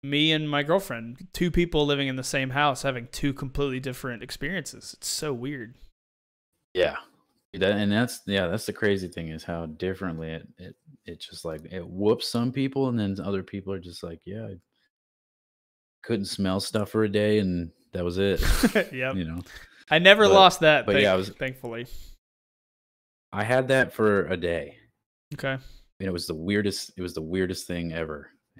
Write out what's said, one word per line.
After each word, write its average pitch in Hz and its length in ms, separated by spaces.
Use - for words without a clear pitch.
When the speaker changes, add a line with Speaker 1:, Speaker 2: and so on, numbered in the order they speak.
Speaker 1:
me 147 300
and 156 160
my 143 140
girlfriend, 131 720
two 175 160
people 175 340
living 139 240
in 131 80
the 127 80
same 135 260
house, 139 320
having 127 300
two 139 220
completely 139 440
different 127 440
experiences. - 760
It's - 120
so 151 260
weird. 123 400
Speaker 2:
Yeah. 80 240
That, 95 180
and 104 180
that's, 117 360
yeah, 98 200
that's 92 200
the 107 60
crazy 98 360
thing 85 200
is 80 140
how 85 240
differently 82 640
it, 82 180
it, 87 180
it 85 160
just, - 240
like, 80 180
it 92 120
whoops 104 460
some 120 220
people 135 360
and 120 100
then 98 220
other 95 220
people 98 300
are 95 80
just 85 240
like, 85 200
"Yeah, 107 200
I 101 100
couldn't 101 220
smell 95 340
stuff 104 300
for 110 120
a 107 60
day 107 320
and 90 300
that 87 120
was 87 140
it." 98 220
Speaker 1:
<laughs> - 520
Yep. 131 240
Speaker 2:
You 90 80
know? 80 160
Speaker 1:
I 156 80
never 202 300
Speaker 2:
But, 190 60
Speaker 1:
lost 190 260
that, 151 260
Speaker 2:
but 104 60
Speaker 1:
thank-, 101 100
Speaker 2:
yeah, 101 100
I 92 40
was 95 140
Speaker 1:
thankfully. 123 560
Speaker 2:
I 98 100
had 127 260
that 131 240
for 101 340
a 90 100
day. 82 400
Speaker 1:
Okay. 135 200
Speaker 2:
And - 540
it 92 40
was 87 160
the 85 60
weirdest, 98 640
it 92 60
was 90 120
the 82 80
weirdest 90 440
thing 85 260
ever. 78 380